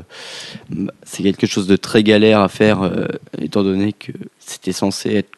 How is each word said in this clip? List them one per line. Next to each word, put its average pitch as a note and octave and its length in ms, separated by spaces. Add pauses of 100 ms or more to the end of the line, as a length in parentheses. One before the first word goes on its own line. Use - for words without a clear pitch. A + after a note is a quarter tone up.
(720)
euh, F#2+ 140 (180)
c'est - 180
quelque G2 240
chose G2 200
de F#2+ 100
très - 260
galère G#2+ 380
à F#2+ 80
faire, G#2+ 340
euh, - 240 (320)
étant G2 240
donné G2 300
que - 200 (280)
c'était - 320
censé G#2 420
être G2+ 240